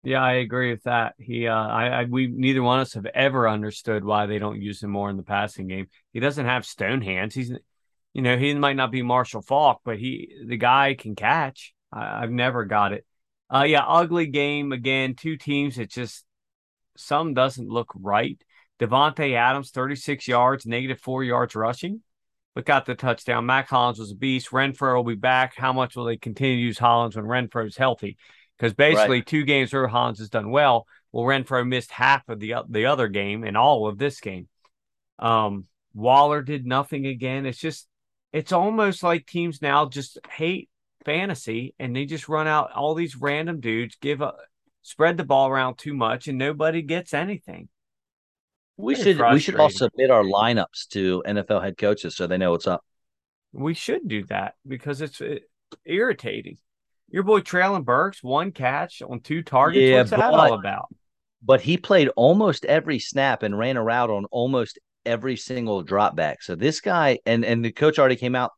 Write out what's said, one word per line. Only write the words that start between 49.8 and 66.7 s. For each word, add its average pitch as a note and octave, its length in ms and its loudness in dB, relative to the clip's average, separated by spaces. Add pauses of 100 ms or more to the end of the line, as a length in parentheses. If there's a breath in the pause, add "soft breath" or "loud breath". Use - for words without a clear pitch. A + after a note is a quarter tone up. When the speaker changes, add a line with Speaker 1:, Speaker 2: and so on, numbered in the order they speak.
Speaker 2:
submit C3 180 2
our A2+ 140 8
lineups G#2 680 0
to F#2 360 0
N G#2 120 -2
F G2 120 -6
L G2+ 100 2
head F#2 160 -6
coaches G#2 400 -2
so F2+ 100 -4
they F#2 120 -2
know F2+ 140 2
what's E2+ 160 -2
up. F2 160 -2 (680)
Speaker 1:
We D3+ 220 -4
should C4+ 320 -4
do G#2+ 200 -4
that G2 280 -6 (120)
because C3+ 340 -10
it's, D3+ 200 -12
uh, C#3+ 180 -8 (460)
irritating. E3+ 760 -4 (520)
Your F#3 140 -2
boy G#3 160 6
Treylon F3+ 440 0
Burks, D3 380 0
one D3+ 300 -2
catch C3+ 500 -4
on B2 180 -10
two E3 220 -6
targets. C3+ 400 4
Speaker 2:
Yeah, C3 160 8
Speaker 1:
What's A#2+ 120 4
that - 60 2
Speaker 2:
but A#3 160 4
Speaker 1:
all C#3 260 8
about? G2 280 -6 (560)
Speaker 2:
but B2+ 180 6
he D#3+ 160 0
played F3 400 4
almost E3+ 480 4
every D#3 340 2
snap C3+ 440 0
and G2+ 160 -2
ran B2+ 180 0
a A#2 80 -2
route A#2 240 2
on G2+ 220 -2
almost B2 480 -2 (260)
every A#2 320 -2
single A2+ 460 -4
drop G2 340 2
back. D#2 260 -2
So F2+ 120 -8
this B2+ 260 -2